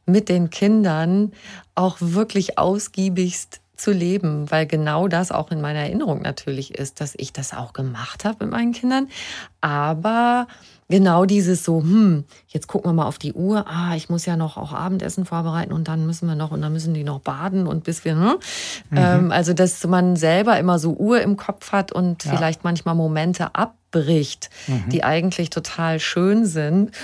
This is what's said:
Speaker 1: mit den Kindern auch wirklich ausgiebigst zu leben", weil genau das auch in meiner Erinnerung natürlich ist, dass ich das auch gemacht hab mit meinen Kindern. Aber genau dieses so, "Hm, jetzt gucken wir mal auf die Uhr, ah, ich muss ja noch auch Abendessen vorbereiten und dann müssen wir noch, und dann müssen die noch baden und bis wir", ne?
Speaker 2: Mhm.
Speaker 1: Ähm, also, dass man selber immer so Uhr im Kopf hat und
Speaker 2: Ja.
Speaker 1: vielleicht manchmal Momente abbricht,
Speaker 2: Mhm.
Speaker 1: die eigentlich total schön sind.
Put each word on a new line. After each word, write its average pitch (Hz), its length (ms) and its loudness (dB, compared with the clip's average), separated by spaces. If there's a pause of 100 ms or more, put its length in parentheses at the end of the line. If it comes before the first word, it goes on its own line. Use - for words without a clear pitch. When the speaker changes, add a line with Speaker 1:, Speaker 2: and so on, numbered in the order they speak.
Speaker 1:
mit 202 220 4
den 175 220 2
Kindern 196 840 2 (420)
auch 180 260 0
wirklich 190 580 0
ausgiebigst 185 1000 -2 (160)
zu - 140 -2
leben", 175 600 0
weil 156 140 2
genau 156 420 0
das 175 240 -2
auch - 180 -4
in 160 100 -4
meiner 151 200 -4
Erinnerung 180 420 -2
natürlich 135 540 -8
ist, - 240 -8
dass 147 160 -8
ich - 160 -10
das 135 200 -10
auch 120 200 -12
gemacht 123 520 -8
hab 214 160 -4
mit 208 100 -4
meinen 233 220 0
Kindern. 262 360 -2 (520)
Aber 208 880 0 (420)
genau 185 360 6
dieses 185 400 2
so, 165 180 2
"Hm, 175 420 6 (240)
jetzt - 200 -6
gucken - 220 -2
wir 165 40 2
mal 156 120 2
auf 131 120 -6
die - 140 -6
Uhr, 202 360 0
ah, 170 280 -4
ich 156 120 -8
muss 170 180 -2
ja 170 100 0
noch 160 200 -2
auch 147 160 -10
Abendessen 185 520 -4
vorbereiten 165 480 -4
und 160 160 -2
dann 160 180 -2
müssen 165 220 -2
wir 156 80 -2
noch, 156 160 -4
und 151 100 -4
dann 151 100 -2
müssen 160 220 -2
die 151 100 -4
noch 143 160 -6
baden 180 460 -2
und 160 180 -4
bis 170 200 -6
wir", 160 100 0
ne? 214 240 4 (520)
Speaker 2:
Mhm. 147 60 0
Speaker 1:
Ähm, 175 360 4
also, 175 220 2
dass 180 320 2
man 180 300 4
selber 180 420 4
immer 175 200 2
so 160 160 0
Uhr 220 260 2
im 202 160 2
Kopf - 360 -8
hat 196 180 0
und 180 340 -2
Speaker 2:
Ja. 147 120 -4
Speaker 1:
vielleicht 160 260 0
manchmal 170 320 0
Momente 160 600 0
abbricht, 160 960 0 (160)
Speaker 2:
Mhm. 117 240 -2
Speaker 1:
die 160 140 0
eigentlich 170 460 0
total 160 500 -4
schön 202 460 2
sind. 160 440 0 (140)